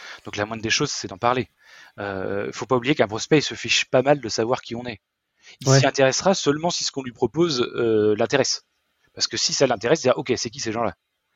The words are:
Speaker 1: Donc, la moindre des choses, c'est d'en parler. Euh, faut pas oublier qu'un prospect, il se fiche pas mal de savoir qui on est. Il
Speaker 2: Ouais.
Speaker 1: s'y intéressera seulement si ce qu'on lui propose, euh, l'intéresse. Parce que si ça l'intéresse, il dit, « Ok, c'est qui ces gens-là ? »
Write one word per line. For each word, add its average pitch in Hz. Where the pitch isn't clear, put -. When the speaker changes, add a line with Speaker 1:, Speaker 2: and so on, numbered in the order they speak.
Speaker 1:
Donc, 107
la 104
moindre 110
des 110
choses, 147
c'est -
d'en 98
parler. 120
Euh, 101
faut -
pas 131
oublier 123
qu'un 113
prospect, 110
il 131
se -
fiche -
pas 127
mal 143
de 113
savoir 117
qui 117
on 120
est. 117
Il -
Speaker 2:
Ouais. 135
Speaker 1:
s'y 135
intéressera 135
seulement 156
si -
ce -
qu'on 139
lui 127
propose, 135
euh, 110
l'intéresse. 117
Parce -
que 113
si -
ça 143
l'intéresse, 120
il 127
dit, « 123
Ok, 127
c'est 117
qui 139
ces 117
gens-là ? » 107